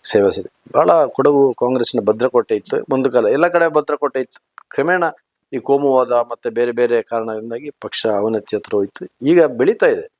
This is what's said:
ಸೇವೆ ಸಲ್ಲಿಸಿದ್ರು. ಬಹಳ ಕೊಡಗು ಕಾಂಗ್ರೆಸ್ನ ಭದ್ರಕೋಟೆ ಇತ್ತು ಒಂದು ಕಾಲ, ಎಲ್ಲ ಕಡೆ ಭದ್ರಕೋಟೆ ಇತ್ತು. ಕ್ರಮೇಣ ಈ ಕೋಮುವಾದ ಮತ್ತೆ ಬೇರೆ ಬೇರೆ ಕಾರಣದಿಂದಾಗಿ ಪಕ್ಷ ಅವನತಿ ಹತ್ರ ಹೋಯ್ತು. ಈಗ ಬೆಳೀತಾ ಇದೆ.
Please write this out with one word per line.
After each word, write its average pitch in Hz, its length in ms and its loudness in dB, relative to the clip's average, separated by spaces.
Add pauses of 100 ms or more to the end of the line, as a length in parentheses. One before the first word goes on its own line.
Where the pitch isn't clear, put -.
ಸೇವೆ 101 280 2
ಸಲ್ಲಿಸಿದ್ರು. - 400 -14
ಬಹಳ 165 340 4
ಕೊಡಗು 139 480 2
ಕಾಂಗ್ರೆಸ್ನ 123 460 0
ಭದ್ರಕೋಟೆ 110 560 0
ಇತ್ತು - 340 -6
ಒಂದು 131 220 0
ಕಾಲ, 117 160 2
ಎಲ್ಲ 147 200 2
ಕಡೆ 170 200 2
ಭದ್ರಕೋಟೆ 147 520 -2
ಇತ್ತು. - 360 -12 (140)
ಕ್ರಮೇಣ 170 340 0 (500)
ಈ 131 60 -6
ಕೋಮುವಾದ 135 520 0
ಮತ್ತೆ 120 380 -2
ಬೇರೆ 120 220 -2
ಬೇರೆ 117 300 0
ಕಾರಣದಿಂದಾಗಿ 113 680 -8
ಪಕ್ಷ - 360 -10
ಅವನತಿ 107 500 -2
ಹತ್ರ 104 200 -6
ಹೋಯ್ತು. - 360 -4 (100)
ಈಗ 160 220 4
ಬೆಳೀತಾ 139 420 0
ಇದೆ. 101 240 0 (100)